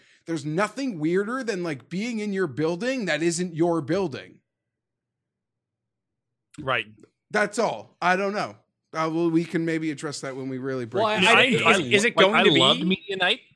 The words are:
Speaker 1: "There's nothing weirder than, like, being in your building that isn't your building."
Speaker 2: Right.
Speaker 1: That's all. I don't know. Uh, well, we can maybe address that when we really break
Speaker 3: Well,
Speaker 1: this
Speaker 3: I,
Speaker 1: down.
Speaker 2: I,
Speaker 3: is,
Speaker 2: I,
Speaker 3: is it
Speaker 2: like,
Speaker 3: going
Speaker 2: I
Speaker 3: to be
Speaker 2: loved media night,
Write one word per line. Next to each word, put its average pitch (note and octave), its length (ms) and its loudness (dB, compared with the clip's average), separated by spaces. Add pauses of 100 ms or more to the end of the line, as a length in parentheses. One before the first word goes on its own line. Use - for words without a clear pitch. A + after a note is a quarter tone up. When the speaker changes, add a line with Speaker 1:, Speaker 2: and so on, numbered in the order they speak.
(260)
Speaker 1:
"There's D#3+ 200 -6
nothing G3+ 540 -4
weirder G3+ 440 0
than, G3+ 200 -4
like, D#3 260 -8
being G#3+ 300 -4
in G#3 120 -4
your F#3+ 160 -2
building F3 580 -2
that D3+ 160 -2
isn't E3+ 340 -2
your E3 260 2
building." B2+ 580 -4 (2250)
Speaker 2:
Right. A#2+ 240 -4 (440)
Speaker 1:
That's G#3 300 -2
all. C3+ 420 -4
I F3+ 140 2
don't G3 180 -2
know. C3+ 220 -6 (380)
Uh, D#3+ 180 -2
well, E3+ 180 0
we E3 140 4
can E3 220 -4
maybe D#3+ 260 -2
address C#3+ 300 -10
that C3+ 160 -8
when C3 100 -8
we C3 100 -8
really C3 280 -6
break A#2+ 180 -2
Speaker 3:
Well, G#3+ 160 0
Speaker 1:
this F#3 80 4
Speaker 3:
I, A#3 60 8
Speaker 1:
down. A#3+ 340 4
Speaker 2:
I, A3 40 6
Speaker 3:
is, G3+ 80 4
Speaker 2:
I, - 20 0
Speaker 3:
is G3+ 240 4
it A#3 100 0
Speaker 2:
like, F3 100 6
Speaker 3:
going G3+ 100 4
Speaker 2:
I F3+ 100 4
Speaker 3:
to F3 80 6
be C#3 80 4
Speaker 2:
loved D3+ 240 4
media F#3+ 320 -2
night, F#3+ 240 0 (140)